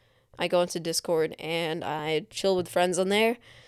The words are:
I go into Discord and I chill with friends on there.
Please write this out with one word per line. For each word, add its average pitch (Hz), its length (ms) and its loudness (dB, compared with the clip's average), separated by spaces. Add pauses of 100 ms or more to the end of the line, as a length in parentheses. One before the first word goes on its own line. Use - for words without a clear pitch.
(380)
I 175 100 -2
go 175 140 4
into 175 180 -2
Discord 160 580 0
and 165 460 -4
I 156 460 -2
chill 190 260 0
with 180 120 -2
friends 180 300 2
on 190 120 0
there. 220 260 2 (320)